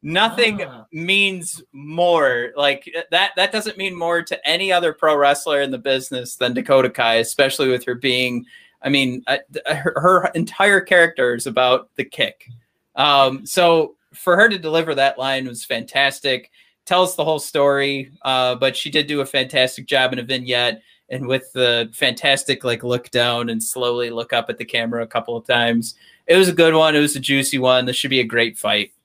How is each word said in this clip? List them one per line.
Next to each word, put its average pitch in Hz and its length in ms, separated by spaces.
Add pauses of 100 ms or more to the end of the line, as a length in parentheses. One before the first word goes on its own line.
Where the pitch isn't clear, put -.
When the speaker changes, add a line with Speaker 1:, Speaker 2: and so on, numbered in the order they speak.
Speaker 1:
Nothing 214 600
Speaker 2:
Ah. 127 280
Speaker 1:
means 180 800
more. 143 840
Like, 143 320 (220)
that, 190 280
that 190 140
doesn't 214 260
mean 190 180
more 170 260
to - 260
any 180 240
other 170 220
pro 156 220
wrestler 143 460
in 135 100
the 127 80
business 131 560
than 123 180
Dakota 127 380
Kai, 117 240
especially 135 540
with 127 160
her 123 100
being, 123 500 (380)
I 135 60
mean, 131 360
uh, 135 120 (140)
th-, - 140
her, 151 340
her 180 360
entire 196 460
character 165 520
is 117 140
about 127 480
the 139 100
kick. - 420 (480)
Um, 139 520
so 170 480 (180)
for - 220
her 214 120
to 202 120
deliver 160 340
that 139 240
line 131 300
was 120 180
fantastic. 135 880 (340)
Tells 180 300
the 151 100
whole 156 140
story, 139 720 (100)
uh, 127 320
but 127 220
she - 160
did 151 160
do 147 140
a 135 40
fantastic 131 640
job 127 260
in 123 60
a 120 40
vignette 123 600 (260)
and 131 180
with 131 260
the 120 400
fantastic, 139 720
like, 120 200
look 123 260
down 120 400
and 113 140
slowly 120 480
look 117 220
up 120 180
at 113 80
the 117 60
camera 117 360
a 113 60
couple 117 280
of 117 120
times. 117 480 (320)
It 170 80
was 185 120
a 175 60
good 160 220
one. 156 200
It 147 40
was 147 160
a 139 40
juicy 135 380
one. 127 280
This 123 100
should 135 160
be 131 80
a 123 40
great 117 320
fight. 104 380 (120)